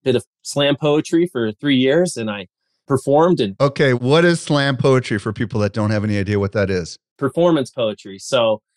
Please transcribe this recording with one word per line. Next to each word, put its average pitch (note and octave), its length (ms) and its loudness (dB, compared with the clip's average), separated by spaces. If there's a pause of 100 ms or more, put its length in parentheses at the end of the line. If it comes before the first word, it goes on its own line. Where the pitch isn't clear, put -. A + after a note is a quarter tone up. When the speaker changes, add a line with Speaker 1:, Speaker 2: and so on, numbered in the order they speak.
Speaker 1:
bit B2+ 120 2
of - 80 -2 (180)
slam C#3+ 340 0
poetry D#3 500 0
for A#2 260 -4
three C#3 240 0
years, C#3 400 2
and A2+ 140 -6
I G2+ 180 -10 (400)
performed D3 500 2
and G2+ 220 -2
Speaker 2:
Okay, C#3 320 2
what C3 320 2
is E3+ 160 2
slam C#3 360 0
poetry B2+ 420 0
for G#2+ 140 -6
people A2 280 -4
that G2+ 140 -2
don't G#2+ 160 -2
have G#2+ 120 0
any G#2+ 160 -2
idea G2+ 220 0
what G2 120 -2
that G2 180 0
is? F2+ 280 -6 (200)
Speaker 1:
Performance D#3 520 0
poetry. G#2+ 480 -6
So A2+ 440 0 (140)